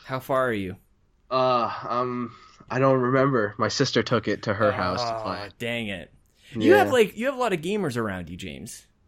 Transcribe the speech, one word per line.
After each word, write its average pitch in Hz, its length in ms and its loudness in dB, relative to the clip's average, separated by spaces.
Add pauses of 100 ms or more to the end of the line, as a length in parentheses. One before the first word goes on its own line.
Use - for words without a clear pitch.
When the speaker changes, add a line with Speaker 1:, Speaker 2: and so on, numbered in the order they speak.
Speaker 1:
How 135 160 -6
far 131 280 0
are 120 40 0
you? 98 240 -4 (540)
Speaker 2:
Uh, 123 400 2 (180)
um, 123 460 -4 (360)
I 117 80 -2
don't 131 220 4
remember. 127 580 2
My 110 100 0
sister 123 340 2
took 117 260 0
it 107 160 -4
to 104 100 -2
her 104 180 2
house 95 300 -2
to 113 160 -4
Speaker 1:
Oh, 110 40 -8
Speaker 2:
play. 101 260 -8 (100)
Speaker 1:
dang 117 300 -6
it. 92 240 -10 (420)
You 277 200 6
have, 392 120 8
Speaker 2:
Yeah. 302 60 0
Speaker 1:
like, 240 240 4
you 226 100 -4
have 277 80 -2
a 247 40 -8
lot 240 140 0
of 175 80 -2
gamers 175 360 -4
around 95 340 -4
you, 92 60 -10
James. 85 500 -14 (220)